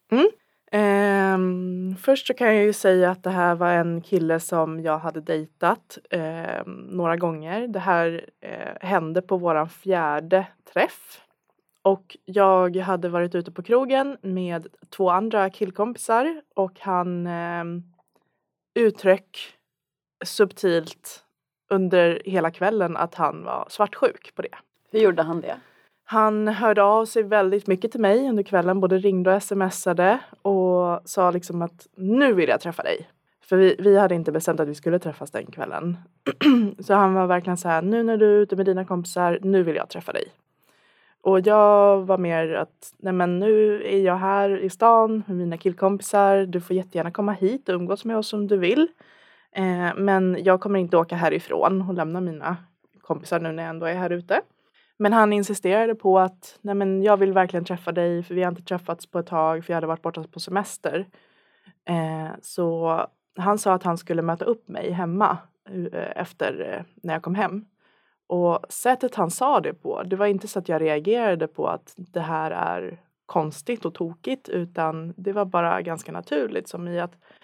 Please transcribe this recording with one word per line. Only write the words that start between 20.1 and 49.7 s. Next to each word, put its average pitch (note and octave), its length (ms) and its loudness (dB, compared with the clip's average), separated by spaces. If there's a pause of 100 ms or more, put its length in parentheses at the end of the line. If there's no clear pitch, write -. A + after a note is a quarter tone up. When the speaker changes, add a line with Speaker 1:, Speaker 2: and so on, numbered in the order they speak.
Speaker 1:
subtilt - 960 -2 (460)
under F3+ 560 2
hela F3 260 -2
kvällen F3+ 460 -2
att E3+ 180 -4
han D#3 280 -4
var - 260 -8
svartsjuk - 640 -4
på - 60 -8
det. - 140 -12 (360)
Speaker 2:
Hur G#3+ 80 0
gjorde F3 240 4
han E3 180 -4
det? - 140 -8 (480)
Speaker 1:
Han G#3+ 440 2
hörde G#3+ 360 4
av G#3+ 220 4
sig A3 180 0
väldigt G3+ 440 0
mycket G3 240 0
till A#3 100 -4
mig A3+ 280 4
under G#3+ 140 0
kvällen, F#3 360 0
både F#3 180 2
ringde F#3 380 2
och G3+ 80 -2
smsade F#3+ 760 0 (220)
och F3+ 640 0
sa F3+ 260 2
liksom F3 300 -6
att - 340 -10
nu A3+ 380 2
vill E3+ 160 2
jag A#2+ 120 2
träffa E3+ 220 -8
dig. - 240 -6 (360)
För - 140 2
vi, F#3+ 220 6
vi G3 180 6
hade F#3 180 4
inte E3 160 -4
bestämt D#3+ 280 -2
att D#3 80 -2
vi D3 80 -8
skulle E3+ 240 0
träffas D3+ 320 -10
den - 140 -8
kvällen. - 520 -8 (420)
<clears throat> A#3+ 400 4
Så G3 140 0
han F#3+ 200 4
var F#3+ 140 2
verkligen F3+ 300 0
så F3 100 -8
här, E3 140 2
nu A3 220 0
när A3+ 140 0
du G#3+ 80 6
är G#3 160 6
ute G3+ 140 0
med F#3+ 100 0
dina F#3 200 0
kompisar, F3 560 -2
nu F#3+ 220 4
vill E3 120 -2
jag - 140 -6
träffa - 240 -12
dig. - 180 -6 (880)
Och F#3+ 180 4
jag G3+ 640 8
var F#3+ 160 0
mer E3 360 -2
att, - 440 -8
nej F#3 160 -6
men F3+ 260 0
nu G#3+ 440 2
är G3 160 0
jag F#3 160 2
här G3 420 0
i F#3+ 120 -4
stan A3 580 4
med F#3 100 -4
mina E3+ 200 -4
killkompisar, G3 800 2
du F3+ 240 -2
får F3 140 -4
jättegärna F3 360 -4
komma G3+ 200 -2
hit G3+ 380 -2
och F3+ 60 -2
umgås F3+ 300 -4
med A3+ 120 -4
oss A3 160 -6
om G#3 140 -4
du G3+ 100 2
vill. A3+ 300 2 (640)
Eh, F3+ 440 -2